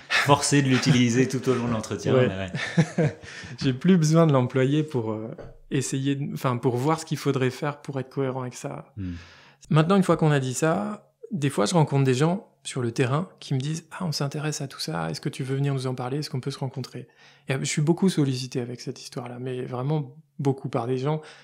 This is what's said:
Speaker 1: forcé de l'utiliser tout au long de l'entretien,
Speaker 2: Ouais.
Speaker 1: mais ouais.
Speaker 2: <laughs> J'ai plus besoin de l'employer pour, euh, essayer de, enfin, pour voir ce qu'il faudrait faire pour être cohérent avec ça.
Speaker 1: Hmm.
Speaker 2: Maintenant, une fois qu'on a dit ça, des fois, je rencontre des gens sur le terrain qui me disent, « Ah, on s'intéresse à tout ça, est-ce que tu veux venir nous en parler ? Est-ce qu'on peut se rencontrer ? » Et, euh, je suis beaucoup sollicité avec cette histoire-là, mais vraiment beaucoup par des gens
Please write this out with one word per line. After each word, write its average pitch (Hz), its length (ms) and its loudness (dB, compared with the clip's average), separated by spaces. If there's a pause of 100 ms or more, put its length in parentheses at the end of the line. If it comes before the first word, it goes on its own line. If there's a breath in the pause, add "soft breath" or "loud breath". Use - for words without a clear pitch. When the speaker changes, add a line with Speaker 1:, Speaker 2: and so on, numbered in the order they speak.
Speaker 1:
forcé - 540 4
de 135 60 2
l'utiliser 123 600 6
tout 131 200 -2
au 127 60 4
long 120 120 -2
de 117 60 0
l'entretien, 113 420 0
Speaker 2:
Ouais. 127 140 6
Speaker 1:
mais 95 760 0
ouais. 139 140 0 (200 loud breath)
Speaker 2:
<laughs> - 240 -14
J'ai 139 100 2
plus 175 240 4
besoin 160 320 6
de 147 40 6
l'employer 131 520 2
pour, 117 280 -4
euh, 110 160 -6 (440)
essayer 139 440 -2
de, 143 180 -6
enfin, 135 240 -2
pour 120 180 0
voir 156 240 2
ce - 60 -12
qu'il 147 120 -4
faudrait 131 320 0
faire 143 300 -6
pour 135 200 -8
être 123 100 -8
cohérent 131 320 -4
avec 123 120 -10
ça. - 420 -12
Speaker 1:
Hmm. 90 180 -6 (560 loud breath)
Speaker 2:
Maintenant, 160 260 4
une 190 80 6
fois 170 120 4
qu'on 160 160 4
a 143 80 4
dit 127 140 -2
ça, 190 580 -2 (200)
des 143 180 0
fois, 196 160 0
je 196 80 -2
rencontre 143 300 4
des 131 100 4
gens 165 300 0 (200)
sur - 180 -6
le 117 100 -2
terrain 143 360 0 (120)
qui - 140 -4
me 135 60 0
disent, « 156 320 -6
Ah, - 120 -8
on 160 80 -2
s'intéresse 147 480 -4
à 139 80 -6
tout - 120 -14
ça, 165 300 -4
est-ce 156 120 -6
que 160 80 -4
tu - 120 -10
veux 131 140 -4
venir 143 160 0
nous 131 140 -4
en 127 80 -4
parler ? 127 240 -6
Est-ce 147 100 -6
qu'on 131 120 -4
peut 139 100 -6
se - 80 -12
rencontrer ? » 127 500 -8 (400 soft breath)
Et, 131 60 0
euh, 131 60 -2
je 151 60 -6
suis - 140 -2
beaucoup 170 300 2
sollicité 131 500 -2
avec 123 200 -8
cette - 200 -10
histoire-là, 123 400 -12
mais 127 240 -6
vraiment 135 520 -4 (220)
beaucoup 139 300 0
par 120 180 -2
des 127 120 -2
gens 151 240 -2 (220 loud breath)